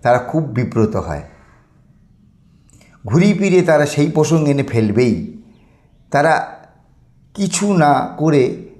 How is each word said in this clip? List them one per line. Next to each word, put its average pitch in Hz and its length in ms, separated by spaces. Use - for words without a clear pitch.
তারা 123 160
খুব 160 260
বিব্রত 117 520
হয়। 78 280
ঘুরিয়ে 175 280
ফিরিয়ে 185 280
তারা 151 240
সেই 147 260
প্রসঙ্গ 156 360
এনে 139 160
ফেলবেই। 110 800
তারা - 480
কিছু 196 440
না 147 400
করে 151 280